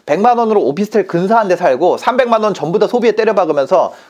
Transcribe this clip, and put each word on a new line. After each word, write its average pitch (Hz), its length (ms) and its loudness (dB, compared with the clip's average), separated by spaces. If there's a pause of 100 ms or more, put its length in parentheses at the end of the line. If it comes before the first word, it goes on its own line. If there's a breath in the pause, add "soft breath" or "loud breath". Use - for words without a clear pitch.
백만 214 320 0
원으로 220 240 0
오피스텔 185 460 -2
근사한 190 400 0
데 175 80 2
살고 151 420 0
삼백만 233 460 0
원 214 100 0
전부 165 240 -4
다 214 100 2
소비에 233 260 0
때려박으면서 180 800 0 (160 loud breath)